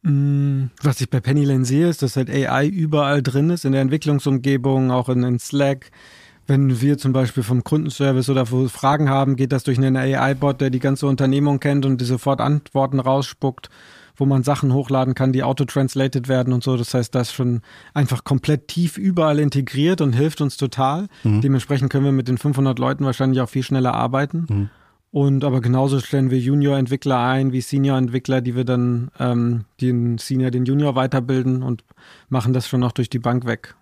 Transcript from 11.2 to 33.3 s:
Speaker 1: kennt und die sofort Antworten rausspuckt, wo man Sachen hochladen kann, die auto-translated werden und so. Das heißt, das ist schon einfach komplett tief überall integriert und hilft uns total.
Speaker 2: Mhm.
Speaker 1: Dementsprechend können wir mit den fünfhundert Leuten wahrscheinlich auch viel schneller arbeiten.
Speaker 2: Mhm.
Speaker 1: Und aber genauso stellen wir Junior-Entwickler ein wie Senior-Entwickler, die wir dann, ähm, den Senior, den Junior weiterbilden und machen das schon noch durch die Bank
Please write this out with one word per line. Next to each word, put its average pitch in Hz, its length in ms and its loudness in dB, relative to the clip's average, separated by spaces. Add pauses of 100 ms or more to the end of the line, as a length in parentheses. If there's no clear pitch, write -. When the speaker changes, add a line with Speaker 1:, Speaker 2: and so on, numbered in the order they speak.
Speaker 1:
kennt 139 260 0
und 131 160 0
die 123 40 -2
sofort 127 360 0
Antworten 135 580 0
rausspuckt, 131 680 -2 (480)
wo 139 80 0
man 139 180 4
Sachen 135 300 0
hochladen 131 400 0
kann, 135 180 0
die 131 120 0
auto-translated 135 840 -2
werden 127 240 0
und 123 120 0
so. 131 120 0
Das 120 180 -4
heißt, 123 200 -2
das 123 160 -2
ist - 60 -12
schon 123 260 -2 (320)
einfach 135 300 -2
komplett 143 440 -2
tief 170 300 -2
überall 170 400 2
integriert 147 640 0
und 135 120 2
hilft 151 280 0
uns 143 160 -2
total. 139 500 -2 (160)
Speaker 2:
Mhm. 107 180 2
Speaker 1:
Dementsprechend 135 500 0
können 139 140 0
wir 139 60 2
mit 131 160 0
den 127 120 -2
fünfhundert 135 400 0
Leuten 135 260 -2
wahrscheinlich 131 360 0
auch 117 80 -2
viel 131 140 -4
schneller 127 300 0
arbeiten. 135 560 -2
Speaker 2:
Mhm. 101 200 0 (420)
Speaker 1:
Und 139 320 2
aber 131 180 0
genauso 131 380 2
stellen 131 320 0
wir 131 80 2
Junior-Entwickler 135 800 0
ein 131 320 2
wie 127 100 -2
Senior-Entwickler, 131 800 0
die 120 140 -4
wir 127 100 0
dann, 123 440 0 (100)
ähm, 120 460 0 (160)
den 120 360 0
Senior, 127 340 -2
den 123 140 0
Junior 143 300 2
weiterbilden 131 680 0
und 123 200 -6 (440)
machen 127 260 0
das 127 140 -2
schon 131 120 -2
noch 123 120 0
durch 120 180 -2
die 127 100 -4
Bank 120 260 -2